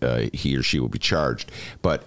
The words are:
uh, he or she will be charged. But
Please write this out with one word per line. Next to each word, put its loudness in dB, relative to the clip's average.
uh, 2
he 0
or 2
she 2
will 2
be -4
charged. 0
But 0